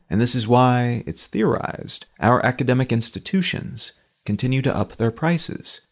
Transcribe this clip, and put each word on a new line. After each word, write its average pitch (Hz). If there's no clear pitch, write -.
and 104
this 123
is 113
why, 123
it's -
theorized, -
our 120
academic 127
institutions -
continue 127
to 131
up -
their 113
prices. -